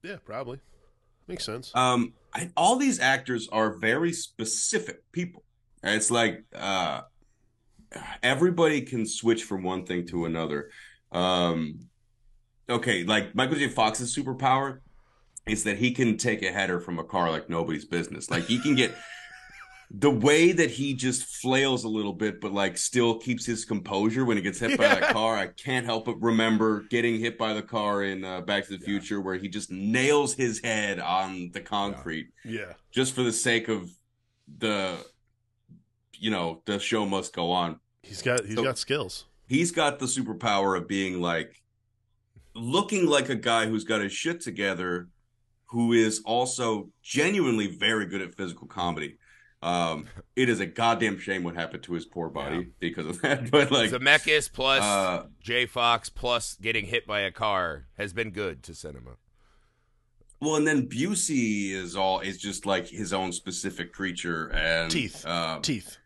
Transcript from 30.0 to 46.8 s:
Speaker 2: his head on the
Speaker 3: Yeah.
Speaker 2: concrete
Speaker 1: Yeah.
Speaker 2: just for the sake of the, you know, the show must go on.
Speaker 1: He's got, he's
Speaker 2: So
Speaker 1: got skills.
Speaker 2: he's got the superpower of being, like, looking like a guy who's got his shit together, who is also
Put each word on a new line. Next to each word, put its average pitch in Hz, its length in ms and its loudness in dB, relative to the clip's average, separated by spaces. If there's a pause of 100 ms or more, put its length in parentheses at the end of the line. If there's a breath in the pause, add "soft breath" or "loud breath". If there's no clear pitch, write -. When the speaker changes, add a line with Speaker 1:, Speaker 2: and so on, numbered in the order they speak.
Speaker 2:
his 120 280 -2
head 104 380 0
on 92 520 -2
the 98 80 -8
Speaker 3:
Yeah. - 40 -16
Speaker 2:
concrete 98 640 -6 (160)
Speaker 1:
Yeah. 104 300 -10 (160)
Speaker 2:
just 131 240 0
for 127 80 0
the 120 100 2
sake 117 360 2
of 98 220 -2 (680)
the, 98 480 -2 (1040)
you 110 180 -4
know, 85 360 -2
the 101 120 -2
show 104 280 0
must 95 260 -4
go - 180 -2
on. 87 300 0 (220)
Speaker 1:
He's - 180 -16
got, 123 240 0
he's 110 120 -6
Speaker 2:
So 120 80 0
Speaker 1:
got 131 140 -2
skills. 131 460 -4 (220)
Speaker 2:
he's 160 240 2
got 151 300 0
the 131 60 -4
superpower 107 680 0
of 87 100 -4
being, 95 360 -2
like, 82 400 -2 (920)
looking 175 520 0
like 139 240 4
a 131 60 0
guy 113 320 4
who's 110 160 -2
got 107 180 0
his 101 100 -4
shit 170 300 -4
together, 90 640 -2 (640)
who 117 240 2
is 110 320 4
also 117 640 -2 (120)